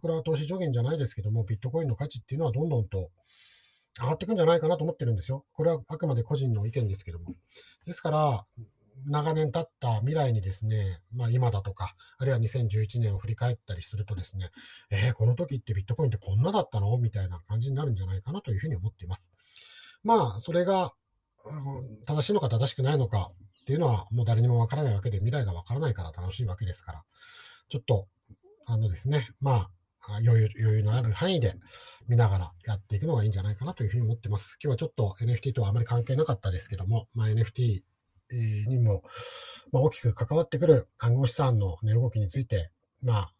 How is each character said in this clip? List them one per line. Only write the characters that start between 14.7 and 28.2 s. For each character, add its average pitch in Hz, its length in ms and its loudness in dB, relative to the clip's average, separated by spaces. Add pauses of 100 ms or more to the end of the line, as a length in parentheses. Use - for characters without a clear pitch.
「え 104 200 2
ー、 117 40 0
こ 110 120 2
の 123 80 4
時 143 220 -4
っ 117 40 -4
て - 140 -4
ビ 98 80 -2
ッ - 40 -6
ト 120 100 -2
コ 156 80 0
イ - 20 2
ン 123 40 2
っ - 20 -2
て 101 60 -2
こ 98 180 -2
ん 117 60 4
な 180 100 2
だ - 80 4
っ - 100 -2
た 107 100 0
の？」 104 180 2
み 117 120 0
た 101 120 -4
い 92 60 -4
な 87 200 -8
感 107 120 -2
じ 135 100 -2
に 131 60 -2
な 147 80 -2
る 135 80 -2
ん - 20 0
じ 95 80 -4
ゃ 92 40 -4
な 95 100 -4
い 95 60 -6
か 135 100 -8
な 202 100 -6
と 120 100 -6
い 101 40 0
う - 20 -2
ふ - 60 -6
う 156 40 -2
に 135 80 -4
思 92 140 -4
っ - 20 -20
て - 120 -18
い 85 40 -12
ま 90 80 -6
す。 - 140 -20 (720)
ま 185 360 4
あ、 - 20 -10
そ 165 120 -8
れ 175 120 2
が、 185 280 0 (520)
う 139 380 -8
ん、 110 220 -16
正 151 180 0
し - 80 0
い - 40 2
の 202 60 4
か 131 80 0
正 117 180 2
し - 80 -4
く - 80 -2
な 135 100 4
い 151 60 2
の 123 100 2
か 98 240 -2 (300)
っ - 20 -20
て 131 80 -2
い 147 40 0
う - 20 0
の 170 80 2
は 113 240 0
も 120 120 0
う 107 40 0
誰 113 160 4
に 120 60 4
も 120 100 4
わ 117 100 2
か - 80 -2
ら 123 60 0
な 135 80 2
い 107 40 2
わ 98 60 0
け 117 100 -2
で、 101 80 -2
未 104 120 0
来 135 140 0
が 98 80 -2
わ 87 100 -6
か - 120 -6
ら 139 60 -2
な 156 100 0
い 104 40 0
か 92 80 -8
ら 78 100 -10
楽 90 220 -6
し - 60 -8
い 123 60 0
わ 92 100 -4
け - 80 -6
で 90 100 -4
す - 80 -20
か - 100 -16
ら、 78 120 -16 (640)
ち - 80 -8
ょ - 20 -2
っ 117 40 -8
と、 98 260 0 (580)